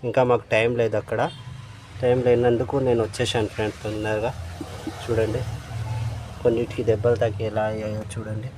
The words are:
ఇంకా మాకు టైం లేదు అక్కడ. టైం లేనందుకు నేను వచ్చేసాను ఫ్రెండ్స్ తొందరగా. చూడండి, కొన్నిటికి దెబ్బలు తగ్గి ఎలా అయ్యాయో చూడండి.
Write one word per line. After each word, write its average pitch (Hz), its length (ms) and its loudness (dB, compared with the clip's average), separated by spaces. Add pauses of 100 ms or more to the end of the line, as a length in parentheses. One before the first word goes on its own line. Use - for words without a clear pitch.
ఇంకా 127 240 4
మాకు 117 220 2
టైం 117 180 4 (100)
లేదు 110 200 2
అక్కడ. - 180 -2 (800)
టైం 127 160 4 (100)
లేనందుకు 120 480 4 (120)
నేను 117 200 4
వచ్చేసాను 110 480 0
ఫ్రెండ్స్ 107 300 -2
తొందరగా. 107 460 -2 (720)
చూడండి, 110 380 0 (1000)
కొన్నిటికి 120 460 2
దెబ్బలు 113 340 4
తగ్గి 110 260 0
ఎలా 107 220 0
అయ్యాయో 107 320 -4 (120)
చూడండి. 107 440 -6